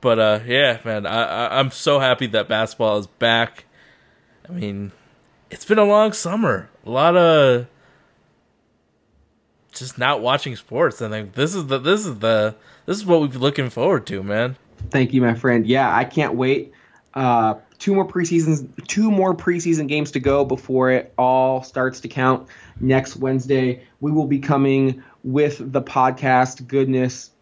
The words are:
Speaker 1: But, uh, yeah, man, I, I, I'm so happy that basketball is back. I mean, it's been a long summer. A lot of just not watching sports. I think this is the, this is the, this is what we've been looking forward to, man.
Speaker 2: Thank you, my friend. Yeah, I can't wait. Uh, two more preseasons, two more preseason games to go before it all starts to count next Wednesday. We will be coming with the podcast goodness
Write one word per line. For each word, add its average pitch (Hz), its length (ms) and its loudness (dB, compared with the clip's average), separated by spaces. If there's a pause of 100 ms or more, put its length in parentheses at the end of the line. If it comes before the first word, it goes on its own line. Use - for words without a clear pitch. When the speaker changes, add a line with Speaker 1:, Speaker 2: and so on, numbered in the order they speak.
Speaker 1:
But, 117 180 4
uh, 107 280 4
yeah, 123 380 2
man, 107 220 -6
I, 110 180 -2
I, 107 340 -4
I'm 135 120 2
so 143 300 0
happy 127 280 2
that 104 200 -2
basketball 110 500 0
is 101 80 -6
back. 117 580 -2 (840)
I 175 40 -16
mean, 101 400 -8 (580)
it's - 140 -14
been 214 140 2
a 208 60 6
long 208 280 4
summer. 175 560 -2 (160)
A 107 60 -12
lot 151 260 4
of 143 500 4 (2000)
just - 260 -14
not 127 220 -2
watching 127 340 -2
sports. 127 480 -4
I 110 60 -6
think 104 260 -8
this 156 200 -2
is 170 120 -6
the, 135 120 -2
this 190 280 0
is 127 140 -8
the, 110 340 0 (320)
this 185 100 -4
is 214 80 -12
what 170 160 4
we've 143 120 -2
been 127 80 -8
looking 135 300 -2
forward 139 360 -2
to, 98 160 -8
man. 110 340 -4 (340)
Speaker 2:
Thank 131 220 0
you, 131 80 4
my 120 140 2
friend. 117 320 2
Yeah, 123 280 2
I 120 100 2
can't 139 300 -2
wait. 131 380 -2 (420)
Uh, 120 400 2 (240)
two 196 160 0
more 196 120 2
preseasons, 160 640 0 (180)
two 214 240 0
more 190 240 2
preseason 165 540 -2
games 147 240 -4
to 139 80 -2
go 139 240 2
before 131 480 0
it 127 260 -2
all 131 440 2
starts 127 380 -6
to - 80 -12
count 131 380 0 (320)
next 131 380 0
Wednesday. 131 680 -2 (180)
We 151 120 -2
will 151 140 0
be 135 120 0
coming 135 640 0 (220)
with 135 480 -2
the 131 100 -2
podcast 131 840 0
goodness 131 640 -2 (120)